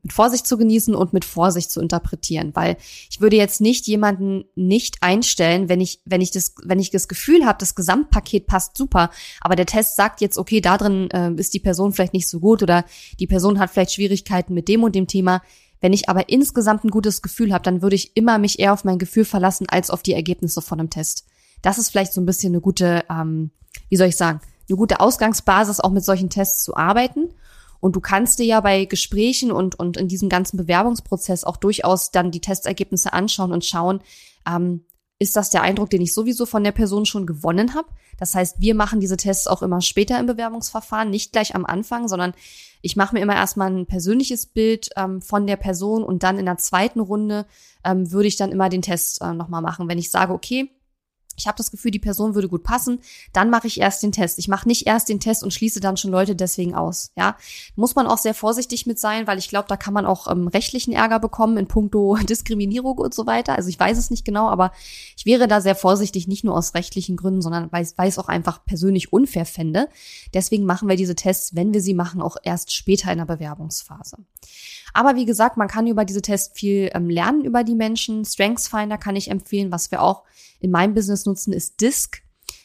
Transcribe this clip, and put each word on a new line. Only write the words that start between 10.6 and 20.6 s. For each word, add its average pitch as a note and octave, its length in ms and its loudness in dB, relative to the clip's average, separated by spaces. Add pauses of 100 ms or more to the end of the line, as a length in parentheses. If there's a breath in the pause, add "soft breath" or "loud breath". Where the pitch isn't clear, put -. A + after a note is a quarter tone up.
drin, F#3+ 340 2
äh, F3 240 0
ist - 180 -4
die - 60 -2
Person F#3+ 340 2
vielleicht F3+ 200 0
nicht F#3 140 0
so E3 140 -6
gut G#3+ 220 6
oder F3 200 4 (380 loud breath)
die F3+ 60 -2
Person G3 320 4
hat F#3 100 2
vielleicht - 240 2
Schwierigkeiten F#3+ 600 -2
mit E3+ 140 -2
dem A3+ 160 4
und G#3+ 100 2
dem F#3+ 140 2
Thema. F#3 340 2 (380 soft breath)
Wenn F#3 140 4
ich G3 160 2
aber F#3+ 180 2
insgesamt A3 560 2
ein A3 80 2
gutes G#3 300 0
Gefühl G#3 320 0
habe, F3 100 0
dann F3+ 180 0
würde G3 140 4
ich - 220 -4
immer A3+ 220 4
mich G#3 200 0
eher G3 140 4
auf G3+ 100 0
mein F#3 160 2
Gefühl G#3+ 240 2
verlassen, F#3 460 0
als F#3 200 0
auf F3+ 140 -4
die F#3 100 0
Ergebnisse E3+ 480 -2